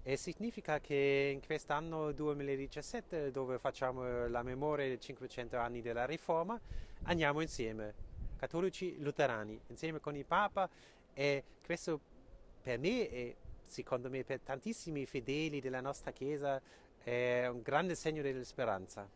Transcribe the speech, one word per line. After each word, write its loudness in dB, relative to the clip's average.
e 0
significa -2
che 4
in -8
quest'anno 0
duemiladiciassette, -2
dove -2
facciamo 0
la 2
memoria 0
dei 0
cinquecento -6
anni 0
della 0
Riforma, 0
andiamo 4
insieme, -2
cattolici -2
luterani, 2
insieme -4
con -4
il -6
Papa, 4
e 2
questo -2
per 0
me 2
e -4
secondo -2
me -2
per -2
tantissimi -4
fedeli -2
della -2
nostra -4
Chiesa 0
è 4
un -2
grande 2
segno 0
della -2
speranza. -2